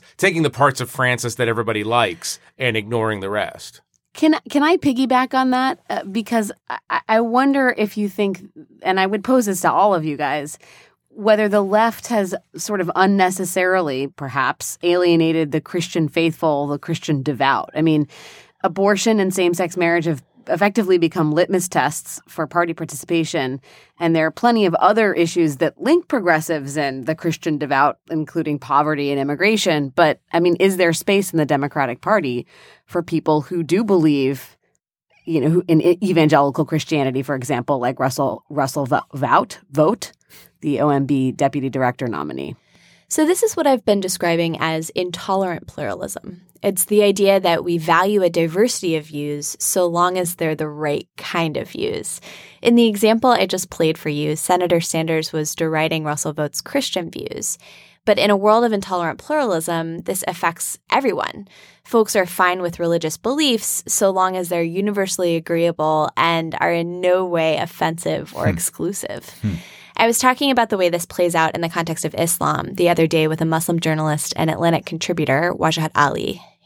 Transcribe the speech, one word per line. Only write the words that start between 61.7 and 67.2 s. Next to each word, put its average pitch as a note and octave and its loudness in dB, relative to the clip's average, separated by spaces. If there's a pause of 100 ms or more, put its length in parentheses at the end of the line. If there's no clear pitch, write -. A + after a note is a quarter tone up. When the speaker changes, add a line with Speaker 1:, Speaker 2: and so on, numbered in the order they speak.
Speaker 3:
Folks A3 0
are F#3 4
fine F3+ 0
with E3+ -6
religious E3 -2
beliefs C4 -2
so G3 2
long F#3 2
as F3+ -4
they're E3+ 0
universally F#3 -2
agreeable E3 0
and E3 0
are E3+ 0
in F3 -4
no F#3 2